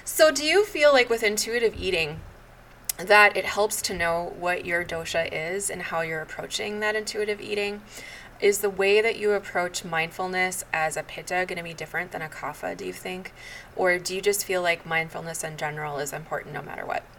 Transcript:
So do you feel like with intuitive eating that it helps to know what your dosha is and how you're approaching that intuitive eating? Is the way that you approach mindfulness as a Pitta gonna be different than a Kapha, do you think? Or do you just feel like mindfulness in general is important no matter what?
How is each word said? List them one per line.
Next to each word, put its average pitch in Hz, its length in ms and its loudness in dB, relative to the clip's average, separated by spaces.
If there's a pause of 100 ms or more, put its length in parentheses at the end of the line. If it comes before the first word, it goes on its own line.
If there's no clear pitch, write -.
So 311 260 8
do 285 140 0
you 349 200 6
feel 302 280 6
like 247 180 6
with 233 140 0
intuitive 220 520 2
eating 160 440 -2 (760)
that 208 400 8
it 190 80 0
helps - 380 0
to 214 120 -4
know 170 440 -2
what 175 260 -2
your 175 200 -2
dosha 165 480 -2
is 175 380 -4
and 180 120 -8
how 165 200 -4
you're 160 180 -4
approaching 165 600 -6
that 214 140 0
intuitive 214 460 -2
eating? 208 420 -4 (580)
Is 196 200 6
the 202 100 2
way 196 300 6
that 226 180 2
you 208 140 2
approach 180 520 -2
mindfulness 185 880 -2
as 160 240 0
a 160 60 -2
Pitta 180 460 -4
gonna 175 160 -6
be 170 100 -10
different 160 380 -6
than 160 100 -6
a 160 60 -6
Kapha, 151 480 -8
do 196 80 -10
you 185 80 -6
think? 185 400 -10 (420)
Or 180 240 2
do 180 160 -6
you 190 60 -4
just 202 240 2
feel 185 180 0
like 170 240 0
mindfulness 165 560 -4
in 156 140 -8
general 151 420 -6
is 147 140 -6
important 151 420 -8
no 143 80 -8
matter - 240 -10
what? - 160 -4 (160)